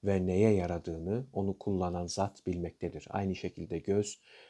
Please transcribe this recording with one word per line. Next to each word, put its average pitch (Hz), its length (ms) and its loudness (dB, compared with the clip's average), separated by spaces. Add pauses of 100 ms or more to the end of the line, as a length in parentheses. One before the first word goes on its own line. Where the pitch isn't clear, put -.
ve 98 220 2
neye 101 280 6
yaradığını 87 800 -2
onu 98 260 -2
kullanan 90 480 0
zat - 400 -2
bilmektedir. 87 640 -4
Aynı 95 260 0
şekilde 87 440 -6
göz 101 420 0 (280)